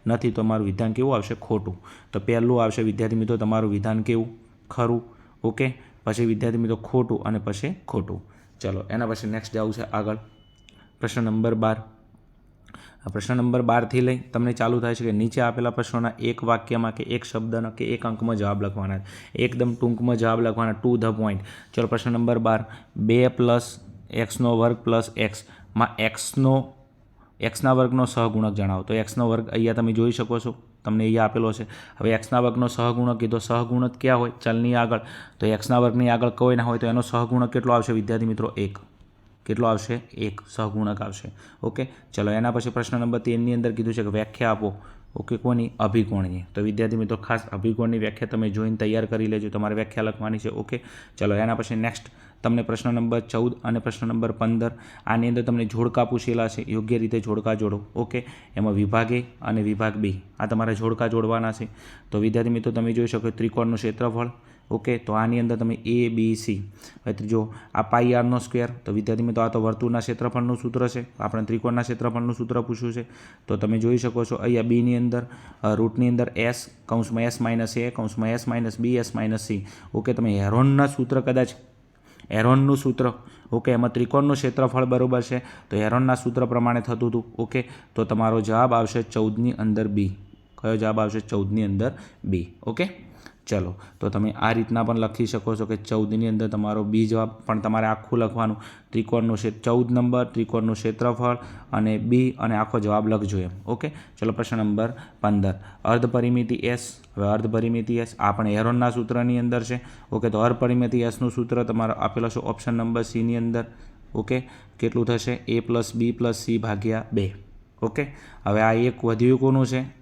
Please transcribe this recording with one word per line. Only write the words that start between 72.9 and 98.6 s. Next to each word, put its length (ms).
છે. 120
તો 100
તમે 220
જોઈ 180
શકો 280
છો 100
અહીંયા 280
બીની 320
અંદર, 300
અ, 120
રૂટની 320
અંદર 280
એસ, 340
કૌંસમાં 360
એસ 180
માઇનસ 360
એ, 120
કૌંસમાં 400
એસ 180
માઇનસ 320
બી, 180
એસ 180
માઇનસ 260
સી. 240
ઓકે, 200
તમે 260
હેરોનના 480
સૂત્ર 340
કદાચ, 280
હેરોનનું 460
સૂત્ર, 360
ઓકે, 200
એમાં 200
ત્રિકોણનું 440
ક્ષેત્રફળ 500
બરોબર 360
છે, 180
તો 380
હેરોનના 380
સૂત્ર 300
પ્રમાણે 360
થતું 280
હતું. 140
ઓકે, 320
તો 100
તમારો 360
જવાબ 320
આવશે 280
ચૌદની 500
અંદર 360
બી. 300
કયો 180
જવાબ 240
આવશે? 200
ચૌદની 440
અંદર 280
બી. 300
ઓકે, 460
ચલો, 280
તો 100
તમે 220
આ 200
રીતના 320
પણ 140
લખી 280
શકો 300
છો 100
કે 100
ચૌદની 520
અંદર 200
તમારો 360
બી 240
જવાબ, 220
પણ 300
તમારે 280
આખું 320
લખવાનું, 420